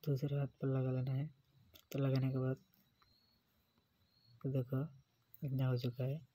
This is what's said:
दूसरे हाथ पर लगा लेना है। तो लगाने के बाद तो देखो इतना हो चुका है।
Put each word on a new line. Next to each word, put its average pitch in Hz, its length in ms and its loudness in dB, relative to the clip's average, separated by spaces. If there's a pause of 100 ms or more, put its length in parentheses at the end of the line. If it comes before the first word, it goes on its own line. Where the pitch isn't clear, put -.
दूसरे 143 320 0
हाथ 143 100 2 (140)
पर 139 80 0
लगा 131 220 2
लेना 131 220 0
है। 135 140 0 (680)
तो 135 60 -2
लगाने 131 320 2
के 131 80 0
बाद 131 180 0 (1900)
तो 139 80 -2
देखो 131 320 0 (600)
इतना 131 240 0
हो 127 120 4
चुका 123 260 -2
है। 143 160 -2 (140)